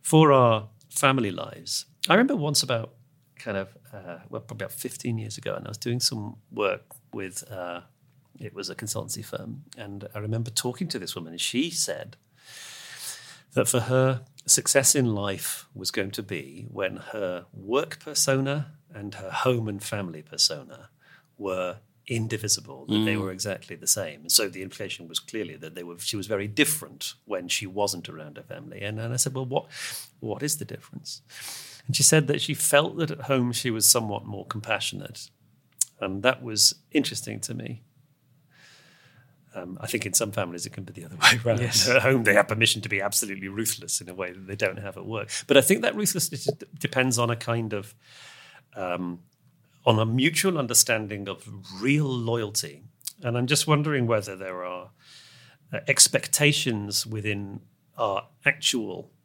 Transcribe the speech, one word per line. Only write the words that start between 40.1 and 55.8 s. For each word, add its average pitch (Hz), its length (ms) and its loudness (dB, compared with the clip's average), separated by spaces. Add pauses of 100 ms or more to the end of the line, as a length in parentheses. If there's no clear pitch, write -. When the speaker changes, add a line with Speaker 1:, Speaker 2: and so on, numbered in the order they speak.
Speaker 1:
some 104 180 2
families 87 340 -4
it - 60 -12
can 98 120 -10
be - 80 -16
the 85 120 -14
other 82 120 -16
<laughs> - 60 0
way 117 220 8
around. 113 160 2
Speaker 2:
Yes. 120 280 2
Speaker 1:
At 131 140 6
home 127 220 4
they 107 100 6
have 104 140 6
permission 110 340 2
to 95 60 -8
be 98 120 -2
absolutely 98 480 -2
ruthless 98 520 -4
in 87 80 -14
a 92 60 -12
way 92 180 -6
that 92 140 -16
they 98 100 -6
don't 98 220 0
have 98 180 -10
at 95 100 -12
work. 107 240 -6 (160)
But 143 100 8
I 135 40 12
think 214 220 4
that 240 120 0
ruthlessness 185 500 -2
d-, - 220 -2 (120)
depends 127 400 2
on 120 120 4
a 117 60 0
kind 113 360 -2
of, 101 220 -6 (800)
um, 90 460 -4 (680)
on 110 120 8
a 110 80 4
mutual 156 520 2
understanding 107 680 2
of 95 180 -10 (340)
real 143 280 4
loyalty. 117 760 -2 (400)
And 120 160 -2
I'm 123 80 0
just 143 200 2
wondering 147 400 4
whether 104 280 2
there 92 300 -8
are, 90 260 -8 (840)
uh, 107 140 -4